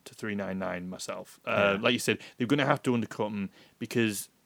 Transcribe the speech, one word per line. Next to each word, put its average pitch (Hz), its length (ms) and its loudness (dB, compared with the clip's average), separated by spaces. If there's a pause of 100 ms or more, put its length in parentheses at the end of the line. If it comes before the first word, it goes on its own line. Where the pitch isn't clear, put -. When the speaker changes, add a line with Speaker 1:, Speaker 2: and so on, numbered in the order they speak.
Speaker 1:
to - 100 -18
three 104 200 -6
nine 95 240 -4
nine 92 300 -6
myself. 95 560 -12
Uh, 101 300 4
Speaker 2:
Yeah. - 60 -2
Speaker 1:
like 120 120 4
you 117 60 0
said, 110 200 0 (180)
they're 123 100 0
gonna 143 180 4
have 143 180 2
to 127 100 2
undercut 110 340 -2
'em 101 220 -4 (300)
because 113 500 0 (160)